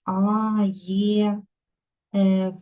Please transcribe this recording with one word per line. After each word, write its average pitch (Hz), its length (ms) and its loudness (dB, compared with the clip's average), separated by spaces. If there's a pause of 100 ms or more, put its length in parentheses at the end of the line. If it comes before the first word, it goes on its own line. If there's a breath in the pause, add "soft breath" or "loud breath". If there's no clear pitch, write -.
А, 208 600 0 (1500)
Е, 190 320 2
Ф, 185 140 -6